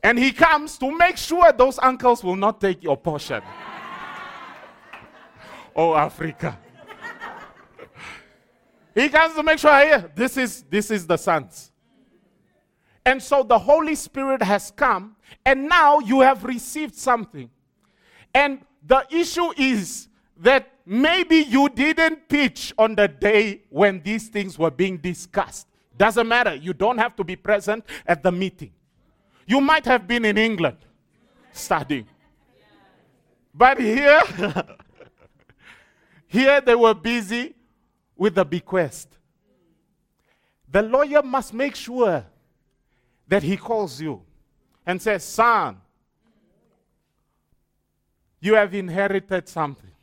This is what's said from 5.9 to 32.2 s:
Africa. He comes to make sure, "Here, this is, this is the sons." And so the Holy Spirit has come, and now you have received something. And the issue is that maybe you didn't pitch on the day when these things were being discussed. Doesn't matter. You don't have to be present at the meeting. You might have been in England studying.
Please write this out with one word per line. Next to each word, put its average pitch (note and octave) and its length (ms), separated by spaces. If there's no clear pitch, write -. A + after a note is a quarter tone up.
Africa. D#3 640
He C4 140
comes D#4+ 260
to D#4 100
make D#4 140
sure, D4 200
"Here, C#4 360
this A#3+ 220
is, B3+ 280
this G#3 260
is F#3+ 160
the E3+ 100
sons." D#3 540
And B3+ 180
so C#4 220
the A3+ 140
Holy D4+ 360
Spirit C4+ 480
has G3+ 300
come, G#3+ 440
and C4+ 240
now D#4 320
you C4 200
have C4 220
received C4 540
something. G3 520
And C#4 260
the C4 260
issue E4+ 460
is B3 520
that C4 340
maybe D#4+ 520
you C#4+ 320
didn't D#4 600
pitch - 480
on A3 200
the G3+ 100
day G3+ 640
when F#3+ 340
these G#3+ 260
things G3 300
were D#3+ 140
being F#3 240
discussed. - 720
Doesn't A3 300
matter. A#3 300
You E3+ 160
don't A3 260
have A#3+ 180
to G3 80
be F3+ 120
present G#3 480
at E3+ 200
the F#3 80
meeting. F3+ 400
You C4+ 140
might D#4 240
have A#3 200
been A#3 200
in G#3 100
England G#3 400
studying. C#3 540